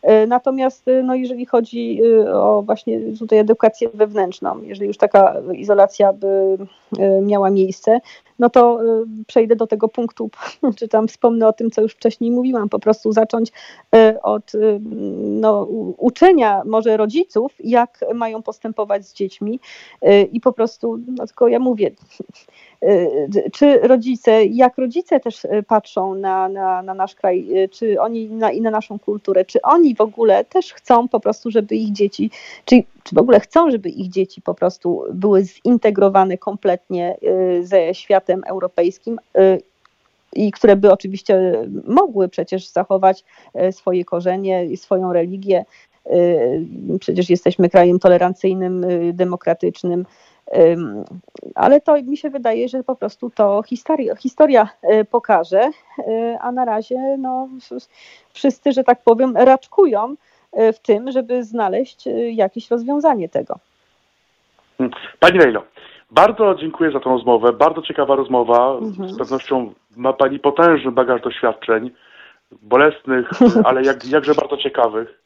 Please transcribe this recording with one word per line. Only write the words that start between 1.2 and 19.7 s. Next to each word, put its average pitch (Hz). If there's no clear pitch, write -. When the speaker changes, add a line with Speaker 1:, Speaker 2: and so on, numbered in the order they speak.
Speaker 1:
chodzi, 233
e, 202
o 208
właśnie 214
tutaj 220
edukację 220
wewnętrzną, 208
jeżeli 202
już 202
taka 196
izolacja 196
by, 196
e, 196
miała 202
miejsce, 196
no 240
to, 240
e, 226
przejdę 226
do 220
tego 214
punktu, 226
<laughs> 247
czy 226
tam 220
wspomnę 233
o 220
tym, 226
co 214
już 220
wcześniej 233
mówiłam, 247
po 214
prostu 214
zacząć, 220
e, 220
od, 214
e, 214
no, 208
u-, 196
uczenia 254
może 220
rodziców, 226
jak 233
mają 226
postępować 208
z -
dziećmi, 208